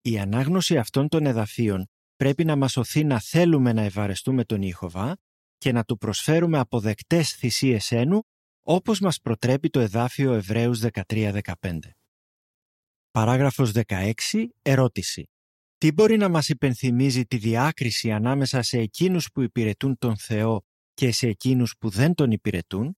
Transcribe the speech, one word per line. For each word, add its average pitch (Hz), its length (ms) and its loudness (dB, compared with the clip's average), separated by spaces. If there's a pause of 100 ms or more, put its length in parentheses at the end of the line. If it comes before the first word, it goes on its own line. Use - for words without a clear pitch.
Η 113 180 -2
ανάγνωση 135 600 0
αυτών 135 300 0
των 156 180 0
εδαφίων 107 640 -2 (260)
πρέπει 139 280 2
να 156 120 2
μας 135 200 0
οθεί 151 280 0
να 147 160 2
θέλουμε 156 520 4
να 110 100 0
ευαρεστούμε 104 640 -2
τον 104 180 -2
Ιεχωβά 95 540 -6 (420)
και 135 140 0
να 117 120 0
του 113 140 -4
προσφέρουμε 156 600 0
αποδεκτές 123 720 -2
θυσίες 120 640 -2
ένου, 139 280 2 (420)
όπως 190 380 0
μας 190 200 -2
προτρέπει 131 500 0
το 139 100 0
εδάφιο 120 520 0
Εβραίους 113 460 0
δεκατρία 107 540 -2
δεκαπέντε. 92 640 -6 (1120)
Παράγραφος 127 600 2
δεκαέξι, 110 920 -2
ερώτηση. 127 680 -2 (460)
Τι 156 160 4
μπορεί 214 240 4
να 202 120 2
μας 160 200 0
υπενθυμίζει 127 760 0
τη 127 120 -4
διάκριση 117 760 0
ανάμεσα 127 500 0
σε 120 160 -2
εκείνους 165 520 -2
που - 100 -6
υπηρετούν 117 580 -2
τον 117 180 -2
Θεό 110 500 -2 (280)
και 127 180 0
σε - 140 -2
εκείνους 123 520 0
που 113 100 -6
δεν 131 260 2
τον 135 160 2
υπηρετούν; 104 680 -4